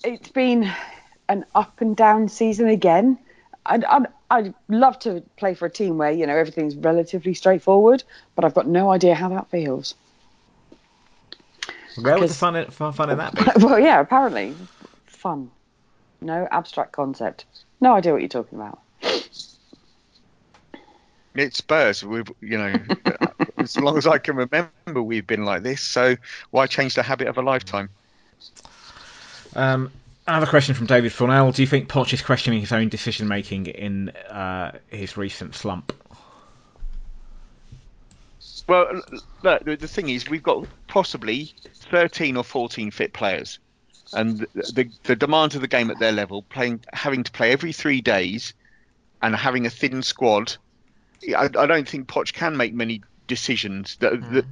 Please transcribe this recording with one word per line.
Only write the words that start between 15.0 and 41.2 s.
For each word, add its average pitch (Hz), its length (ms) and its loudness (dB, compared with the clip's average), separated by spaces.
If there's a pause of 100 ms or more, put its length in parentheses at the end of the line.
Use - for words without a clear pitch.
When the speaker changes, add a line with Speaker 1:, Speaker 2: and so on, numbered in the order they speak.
Speaker 1:
Fun. 143 440 -10 (720)
No 165 300 -4
abstract - 420 -4
concept. 131 520 -6 (360)
No 254 140 6
idea 175 180 2
what 120 80 0
you're - 80 -6
talking 117 300 -8
about. 107 200 -14 (2500)
Speaker 3:
It's 139 240 -4
Spurs. 127 440 2
We've, 110 240 -8 (140)
you 110 160 -6
know, 101 160 -2 (460)
<laughs> - 380 -4
as - 220 -6
long 143 180 2
as 143 100 2
I 156 100 4
can 139 200 -2
remember, 151 680 -4
we've 110 240 -6
been 107 180 -2
like 95 180 -2
this. 135 180 -6
So 123 340 2 (340)
why 131 180 2
change 131 280 -2
the 123 80 2
habit 127 240 -2
of 120 100 -4
a 127 60 -2
lifetime? 123 460 -4 (1700)
Speaker 2:
Um, 131 360 0 (360)
another 156 200 2
question 139 260 4
from 110 140 -4
David 120 240 4
Fornell. 131 420 4
Do 135 80 2
you 131 60 4
think 139 220 0
Poch 131 240 0
is - 100 -4
questioning 120 360 0
his 101 120 -4
own 110 180 2
decision-making 101 800 -6
in, 98 420 -8
uh, 92 800 -10
his 95 280 -12
recent 95 400 -10
slump? 92 380 -8 (2750)
Speaker 3:
Well, 180 240 4
l-, 185 100 -8 (120)
l-, - 60 -14 (240)
look, 175 200 2
the, 151 120 -4
the 156 120 -10
thing 165 220 -6
is, 123 200 -6
we've 156 140 -6
got - 220 0 (220)
possibly 139 640 -4 (200)